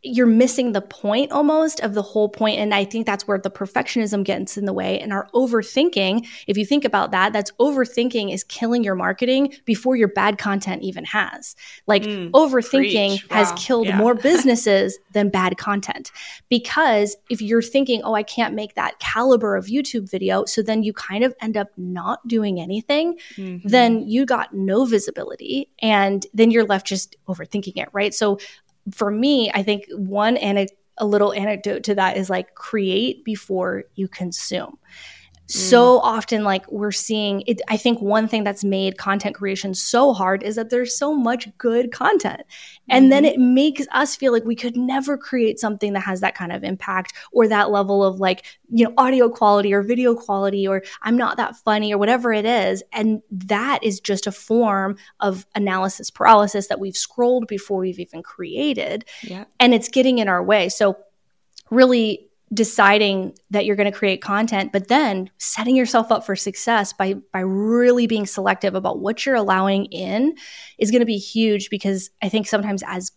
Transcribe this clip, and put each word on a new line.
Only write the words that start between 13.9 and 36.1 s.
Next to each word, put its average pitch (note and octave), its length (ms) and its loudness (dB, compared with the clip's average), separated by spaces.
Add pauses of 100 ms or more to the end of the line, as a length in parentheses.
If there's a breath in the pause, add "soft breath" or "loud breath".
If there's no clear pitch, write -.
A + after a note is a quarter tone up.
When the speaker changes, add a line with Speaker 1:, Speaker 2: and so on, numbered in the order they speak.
Speaker 1:
more A3+ 180 4
Speaker 2:
<laughs> A#3+ 160 0
Speaker 1:
businesses A#3 680 4 (140)
than G#3 180 2
bad F#3 300 0
content. - 540 -6 (360 loud breath)
Because A#3 680 2 (120)
if A3 140 -4
you're A3+ 200 2
thinking, B3+ 420 0
"Oh, A3 100 -2
I G#3+ 80 0
can't G#3+ 320 -4
make G#3+ 200 -8
that - 260 -4
caliber A3+ 560 2
of F#3+ 100 -4
YouTube A#3 420 -4
video," F#3+ 360 0
so - 180 -4
then A3 220 0
you G#3 80 -2
kind G3+ 320 -4
of B3 160 0
end A3 160 -4
up G3+ 200 -4
not F3+ 520 -8
doing G#3 320 0
anything, C#4+ 580 -2 (180 loud breath)
Speaker 2:
Mm-hmm. F#3 300 -10
Speaker 1:
then A3+ 400 4
you A#3 180 0
got B3 300 -2
no G3 300 2
visibility, - 840 -4 (140)
and G3+ 500 0
then A3+ 200 4
you're A3+ 140 4
left F#3+ 200 -2
just - 300 -8 (120)
overthinking F#3 480 -8
it, F3+ 160 -8
right? G3+ 220 -2
So G3+ 240 0 (540 loud breath)
for G3+ 180 -2
me, A#3+ 420 0
I G3 120 -6
think G3+ 200 -2 (120)
one G#3 400 0
ane-, G3+ 320 -2 (300)
a A3 80 -2
little G#3 260 2
anecdote G3+ 500 -4
to G3+ 140 -2
that F#3+ 200 2
is, F#3+ 140 -4
like, F#3 240 -4
create G3+ 720 -4
before F#3+ 580 -6 (140)
you F#3+ 100 -6
consume. - 720 -8 (680 loud breath)
So B3 520 6
Speaker 2:
Mm. - 20 -
Speaker 1:
often, A3 400 -2